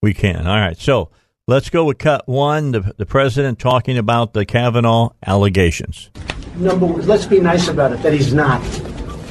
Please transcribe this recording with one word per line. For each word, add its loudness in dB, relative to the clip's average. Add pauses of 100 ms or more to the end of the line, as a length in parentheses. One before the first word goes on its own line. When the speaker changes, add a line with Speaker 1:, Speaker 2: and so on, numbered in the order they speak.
Speaker 1:
We 2
can. -2
All 0
right, -2
so 0 (400)
let's 2
go 0
with -2
cut 0
one, 0
the, -2
the -6
president 0
talking 0
about 0
the 0
Kavanaugh 2 (160)
allegations. 0 (460)
Speaker 2:
Number 0
one, -2
let's 2
be 4
nice 2
about 2
it, -6
that 2
he's 2
not. 2 (680)